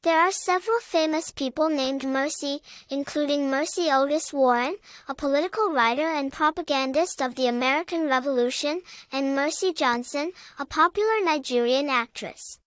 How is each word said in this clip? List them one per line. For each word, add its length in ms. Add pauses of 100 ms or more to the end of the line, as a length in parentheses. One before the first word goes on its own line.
There 160
are 140
several 460
famous 520
people 380
named 360
Mercy, 580 (260)
including 640
Mercy 420
Otis 400
Warren, 440 (300)
a 80
political 600
writer 340
and 240
propagandist 880
of 140
the 140
American 580
Revolution, 760 (320)
and 240
Mercy 380
Johnson, 580 (260)
a 60
popular 580
Nigerian 680
actress. 760